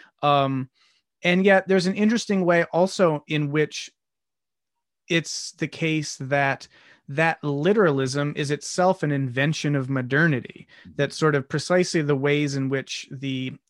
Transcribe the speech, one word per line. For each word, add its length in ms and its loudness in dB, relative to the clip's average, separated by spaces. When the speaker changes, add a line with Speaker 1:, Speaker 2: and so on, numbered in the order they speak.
Speaker 1:
Um, 480 2
and 220 2
yet 240 6
there's 200 2
an 80 -2
interesting 500 0
way 260 4
also 560 2
in 240 -2
which 400 -2
it's 440 -4
the 140 -6
case 540 -4
that 460 -2
that 340 -2
literalism 920 0
is 140 -4
itself 500 0
an 100 0
invention 640 -2
of 140 -4
modernity, 800 0
Speaker 2:
Mm-hmm. 160 -20
Speaker 1:
that 140 0
sort 240 2
of 140 -2
precisely 540 0
the 120 0
ways 400 0
in 140 -2
which 420 -6
the 420 -6